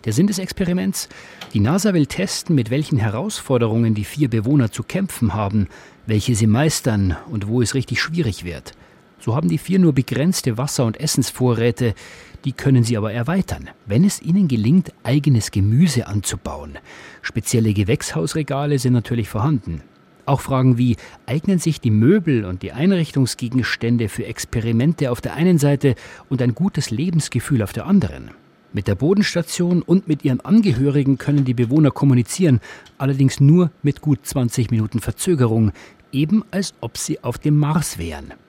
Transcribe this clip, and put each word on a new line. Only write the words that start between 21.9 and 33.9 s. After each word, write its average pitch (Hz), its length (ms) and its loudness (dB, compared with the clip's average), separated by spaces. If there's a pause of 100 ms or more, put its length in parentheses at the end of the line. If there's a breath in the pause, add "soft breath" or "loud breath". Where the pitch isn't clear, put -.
Möbel 127 540 4
und 92 180 -8
die - 80 -8
Einrichtungsgegenstände 123 1400 0
für - 160 -8
Experimente 117 840 -2
auf 123 100 -6
der 104 140 -8
einen 170 240 4
Seite 143 340 2 (340 loud breath)
und 131 140 -2
ein 120 140 0
gutes 175 340 -2
Lebensgefühl 139 720 -2
auf 98 100 -4
der - 140 -8
anderen? 82 460 0 (420)
Mit 101 140 -4
der 101 80 0
Bodenstation 175 840 0
und 185 260 2
mit 156 160 -2
ihren 131 160 0
Angehörigen 139 800 2
können 143 260 0
die 127 100 0
Bewohner 127 380 4
kommunizieren, 131 720 2 (360 loud breath)
allerdings 135 440 0
nur 160 280 6 (140)
mit 147 160 -2